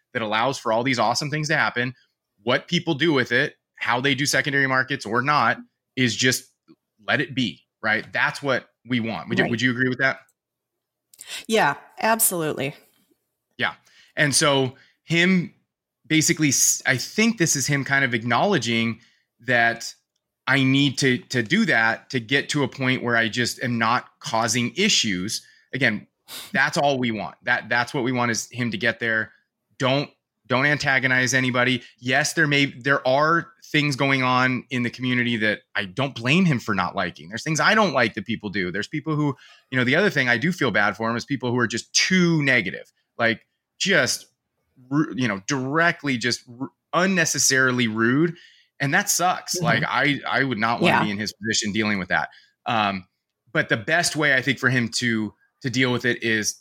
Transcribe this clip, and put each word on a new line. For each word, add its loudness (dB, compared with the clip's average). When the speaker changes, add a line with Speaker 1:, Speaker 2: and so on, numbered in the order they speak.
Speaker 1:
that -4
allows 0
for -2
all 2
these 0
awesome 0
things -4
to 2
happen. 0
What 0
people 0
do 2
with 0
it, 0
how -2
they 2
do -2
secondary 0
markets -2
or -2
not, 2
is 2
just -2
let 0
it -8
be, -4
right? -2
That's -2
what -2
we 0
want. -6
Would 0
you, 4
Speaker 2:
Right. -2
Speaker 1:
would -2
you 2
agree 0
with -2
that? 0
Speaker 2:
Yeah, 2
absolutely. 0
Speaker 1:
Yeah. -2
And 2
so 2
him 2
basically, 2
s-, 0
I 2
think 0
this 2
is -2
him 0
kind 2
of 0
acknowledging 0
that 0
I 4
need 4
to, 2
to -2
do 0
that 0
to -2
get -2
to 0
a 0
point -4
where -2
I 2
just -4
am -4
not -2
causing -2
issues. -2
Again, -2
that's 0
all 2
we -2
want. -8
That, -2
that's -2
what -2
we 0
want 0
is -4
him -4
to -4
get -2
there. -2
Don't, 0
don't 0
antagonize 2
anybody. 2
Yes, 0
there 2
may, 2
there -2
are 2
things 0
going 2
on 2
in -2
the -2
community -2
that 0
I -4
don't -4
blame 2
him 2
for -4
not 0
liking. -6
There's -10
things -2
I 4
don't 4
like 2
that -6
people -6
do. -4
There's -6
people -4
who, 0
you -4
know, 2
the 2
other 4
thing 0
I 2
do 0
feel 0
bad 0
for -4
him -2
is -6
people -4
who 0
are 2
just -8
too 2
negative, -2
like, 0
just 0
ru-, 0
you 0
know, -4
directly 0
just -2
ru-, -12
unnecessarily 2
rude. 2
And -2
that 0
sucks. -2
Speaker 2:
Mm-hmm. -2
Speaker 1:
Like, 2
I, 0
I 0
would -2
not 0
wanna 4
Speaker 2:
Yeah. 0
Speaker 1:
be -2
in -4
his -6
position -4
dealing 0
with -6
that. 0
Um, -2
but -2
the 0
best -2
way 2
I 0
think -2
for 0
him 0
to, -2
to -4
deal 0
with -2
it -2
is, -2